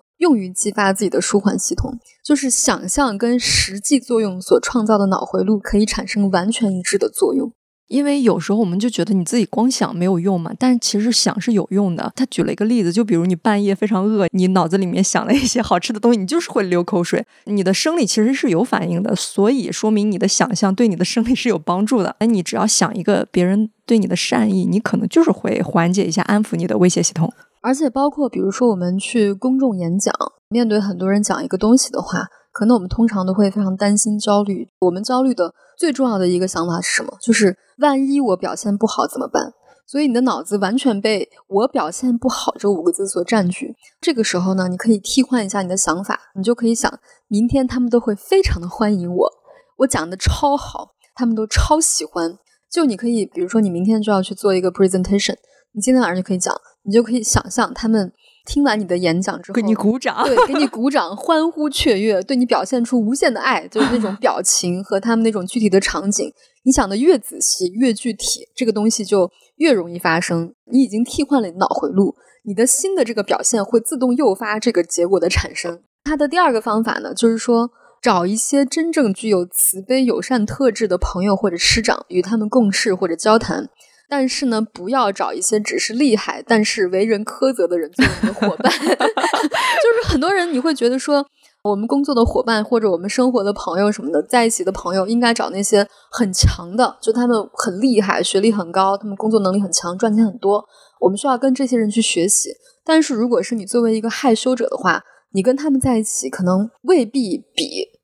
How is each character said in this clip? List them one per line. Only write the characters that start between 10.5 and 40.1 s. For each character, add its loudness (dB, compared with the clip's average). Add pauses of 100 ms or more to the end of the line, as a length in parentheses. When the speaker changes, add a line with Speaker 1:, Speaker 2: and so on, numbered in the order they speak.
Speaker 2:
但 2
其 -2
实 0
想 0
是 -2
有 0
用 0
的。 -6
他 -2
举 -4
了 0
一 -4
个 -2
例 2
子， 0
就 2
比 0
如 2
你 0
半 0
夜 0
非 -2
常 0
饿， 2
你 2
脑 2
子 0
里 0
面 0
想 0
了 0
一 4
些 0
好 0
吃 -4
的 -8
东 4
西， 2
你 -4
就 -2
是 -6
会 0
流 0
口 -2
水， -2 (200)
你 -2
的 2
生 0
理 2
其 0
实 2
是 0
有 2
反 -2
应 -2
的， -2
所 0
以 -2
说 -2
明 2
你 -2
的 0
想 0
象 2
对 2
你 0
的 -2
生 0
理 2
是 0
有 0
帮 -2
助 2
的。 -4
那 2
你 2
只 -6
要 0
想 0
一 -4
个 0
别 2
人 2 (160)
对 4
你 2
的 -2
善 0
意， 2
你 0
可 -2
能 -2
就 4
是 2
会 -2
缓 0
解 0
一 -4
下、 -2
安 2
抚 -4
你 -2
的 -2
威 6
胁 2
系 -2
统。 -2 (300)
Speaker 1:
而 0
且 0
包 0
括 -2
比 -4
如 0
说 2
我 2
们 0
去 0
公 0
众 0
演 -2
讲， -2 (360)
面 0
对 2
很 -4
多 -2
人 4
讲 -2
一 -6
个 -2
东 6
西 -2
的 -4
话， -6 (260)
可 -2
能 6
我 2
们 -6
通 2
常 -2
都 0
会 4
非 -4
常 -2
担 2
心、 0
焦 2
虑。 -6 (120)
我 4
们 -4
焦 0
虑 2
的 -2 (240)
最 0
重 0
要 0
的 2
一 2
个 0
想 -4
法 -2
是 -4
什 -2
么？ -10
就 0
是 2 (200)
万 2
一 0
我 2
表 -6
现 -2
不 4
好 -2
怎 -8
么 -6
办？ -4 (340)
所 -4
以 2
你 2